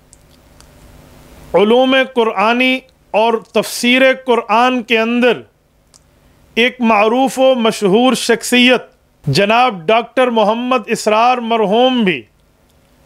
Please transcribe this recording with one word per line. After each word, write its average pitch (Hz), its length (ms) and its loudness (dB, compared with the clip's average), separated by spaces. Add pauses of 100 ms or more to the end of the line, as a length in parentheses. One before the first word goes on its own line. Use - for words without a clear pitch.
(1500)
उलूम 254 560 2
कुरानी 240 720 -2 (320)
और 220 280 0 (120)
तफसीर 254 580 2 (120)
कुरान 240 580 0
के 226 160 -2
अंदर 233 440 0 (1120)
एक 247 260 0
मारूफ 226 560 0
व 262 220 2
मशहूर 220 580 0
शख्सियत 247 720 0 (340)
जनाब 202 640 0
डॉक्टर 240 460 0
मोहम्मद 226 580 -2
इसरार 233 520 0
मरहूम 226 600 0
भी 151 200 -4 (800)